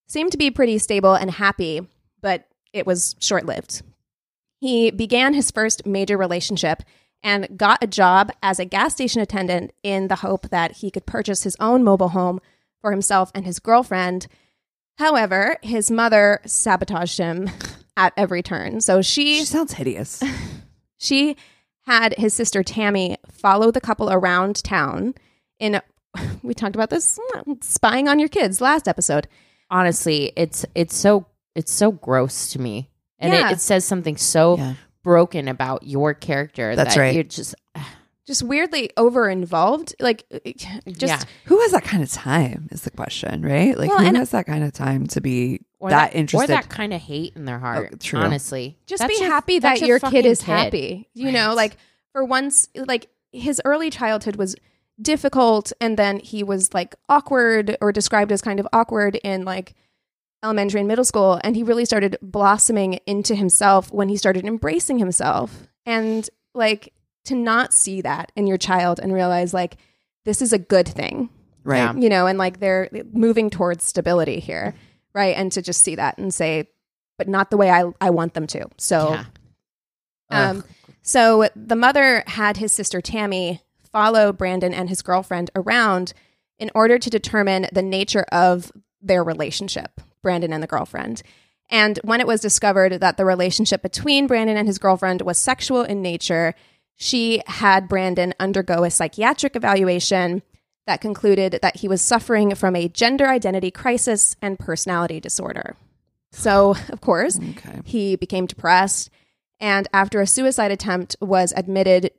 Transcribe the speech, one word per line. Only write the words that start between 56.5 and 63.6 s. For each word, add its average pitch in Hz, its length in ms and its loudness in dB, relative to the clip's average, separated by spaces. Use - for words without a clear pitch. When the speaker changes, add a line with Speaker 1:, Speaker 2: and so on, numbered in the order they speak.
Speaker 1:
like, 175 200 -6
awkward 233 720 2
or 208 120 2
described 208 400 0
as 196 100 0
kind 202 180 -4
of 202 120 -8
awkward 214 520 0
in, 190 200 -4
like, 185 300 -10
elementary 208 360 0
and 202 80 0
middle 233 160 2
school, 190 400 4
and 233 120 0
he 233 60 -2
really 233 220 0
started 202 380 0
blossoming 202 720 2
into 202 280 -2
himself 196 580 4